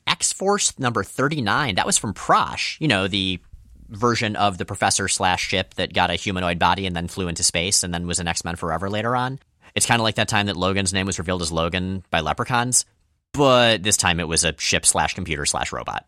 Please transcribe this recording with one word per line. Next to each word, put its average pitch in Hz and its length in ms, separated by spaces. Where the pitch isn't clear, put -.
X-Force - 720
number 113 240
thirty-nine. 131 720
That 92 100
was - 140
from 104 160
Prosh, - 640
you 156 80
know, 98 200
the 95 320
version 113 460
of 98 220
the 95 80
professor 98 420
slash 90 340
ship - 340
that 87 180
got 90 180
a 87 40
humanoid 90 440
body 90 260
and 90 80
then 85 140
flew 90 220
into 85 120
space 87 420
and 87 100
then 87 120
was 87 140
an 87 80
X-Men 85 300
Forever 85 320
later 110 260
on. 127 240
It's - 100
kinda 117 180
like 110 120
that 107 120
time 104 200
that 98 100
Logan's 95 340
name 95 140
was 95 140
revealed 90 220
as 82 120
Logan 90 580
by 85 80
leprechauns, 120 680
but 123 520
this 104 120
time 87 240
it 82 80
was 80 160
a 80 140
ship - 280
slash 80 280
computer 76 320
slash - 260
robot. 57 360